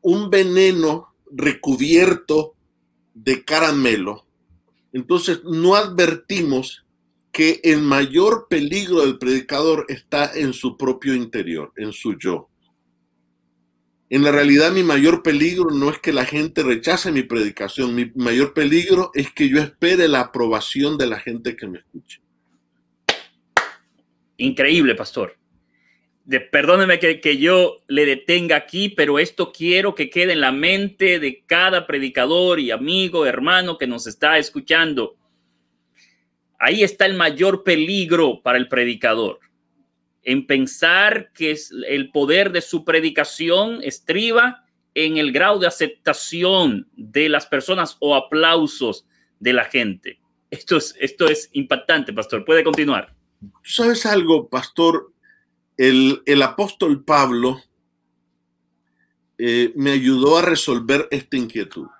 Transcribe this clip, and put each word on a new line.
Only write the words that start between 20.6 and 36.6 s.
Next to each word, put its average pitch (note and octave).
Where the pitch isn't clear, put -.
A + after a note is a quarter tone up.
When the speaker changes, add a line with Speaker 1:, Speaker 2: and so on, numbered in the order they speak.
Speaker 1:
de C3+
la A2
gente A#2
que A2
me F2+
escuche. -
Speaker 2:
Increíble, C3+
pastor. A2
De-, C3
perdóneme F3
que, E3
que D3
yo F3
le D3
detenga D#3+
aquí, F#3
pero D3
esto E3+
quiero F3+
que D3
quede F3
en D#3
la C3
mente F#3
de C3+
cada F3+
predicador D3+
y B2
amigo, E3
hermano E3
que C3
nos A#2+
está D3+
escuchando. D3+
Ahí F#3+